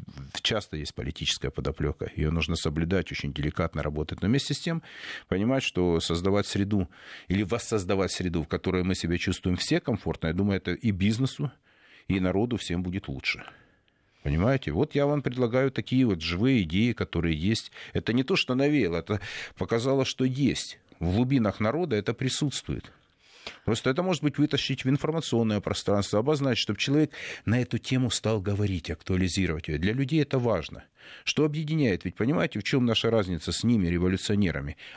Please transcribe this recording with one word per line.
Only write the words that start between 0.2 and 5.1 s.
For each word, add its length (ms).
часто 340
есть 160
политическая 560
подоплека. 640
Ее 140
нужно 260
соблюдать, 560
очень 220
деликатно 480
работать. 400
Но 60
вместе 260
с 60
тем 240